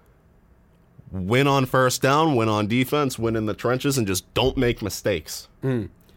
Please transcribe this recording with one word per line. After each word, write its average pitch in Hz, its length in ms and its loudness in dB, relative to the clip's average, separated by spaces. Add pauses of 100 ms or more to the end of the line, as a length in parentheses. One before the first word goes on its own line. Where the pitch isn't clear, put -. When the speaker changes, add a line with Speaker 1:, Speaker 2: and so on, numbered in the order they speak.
(1120)
Speaker 1:
win 101 360 0
on 139 200 2
first 127 360 0
down, 147 340 4
win 113 120 2
on 107 180 0
defense, 131 520 0
win 113 180 -2
in 110 100 -2
the 104 80 -4
trenches, 131 440 -2
and 113 80 0
just 92 280 -4
don't 127 220 2
make 123 260 0
mistakes. - 640 -6 (140)
Speaker 2:
Hmm. 123 240 -4 (300)